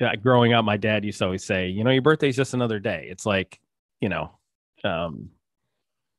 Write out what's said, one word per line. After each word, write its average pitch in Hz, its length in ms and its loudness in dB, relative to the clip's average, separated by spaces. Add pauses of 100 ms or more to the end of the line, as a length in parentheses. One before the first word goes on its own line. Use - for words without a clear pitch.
yeah, 117 160 2
growing 120 360 4
up, 117 120 4
my 104 120 0
dad 107 280 0
used 104 140 -8
to 110 60 -2
always 95 200 -2
say, 92 240 -2
"You 98 160 -4
know, 123 60 2
your 131 120 4
birthday's 147 340 2
just 131 180 -2
another 120 240 -2
day." 92 320 -6
It's - 160 -12
like, 95 320 -2 (420)
you 107 100 -2
know, 80 280 -6 (460)
um, 82 460 -6 (880)